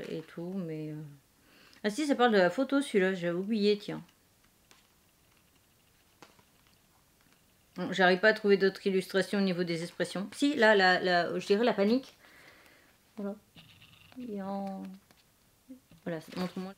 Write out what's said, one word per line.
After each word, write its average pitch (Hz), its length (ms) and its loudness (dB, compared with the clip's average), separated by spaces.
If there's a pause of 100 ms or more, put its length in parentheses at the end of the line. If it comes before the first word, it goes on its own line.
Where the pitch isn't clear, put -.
et 160 140 -8
tout, 175 320 -12 (120)
mais, 156 240 -8
euh, 151 60 -10 (880)
ah 208 60 0
si, 285 160 -4
ça 277 100 2
parle 240 160 4
de 208 60 6
la 175 120 6
photo, 277 300 0
celui-là, 190 340 2
j'avais 175 240 -4
oublié, 208 400 0
tiens. 160 240 -12 (3750)
Non, 180 160 -6
j'arrive 180 280 4
pas 214 100 6
à - 20 6
trouver 202 240 4
d'autres 190 300 0
illustrations 190 520 0
au 196 40 2
niveau 180 200 0
des 165 200 -4
expressions. 180 520 -6
Si, 285 220 0
là, 220 180 6
la, 185 260 4
la, 180 380 0
je 180 80 -6
dirais 202 180 2
la 220 100 2
panique. 214 420 0 (1000)
Voilà. 202 200 -10 (840)
Et 208 240 -10
en, 196 400 -8 (1200)
voilà, 165 160 -8 (160)
montre-moi. 185 420 -8